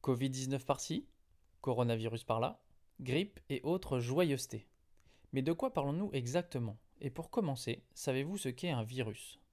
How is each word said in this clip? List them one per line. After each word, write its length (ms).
covid 220
dix-neuf 340
par-ci, 400
coronavirus 640
par-là, 360
grippe 480
et 140
autres 380
joyeusetés. 640
Mais 100
de 100
quoi 180
parlons-nous 420
exactement ? 680
Et 120
pour 180
commencer, 540
savez-vous 460
ce 100
qu'est 220
un 100
virus ? 580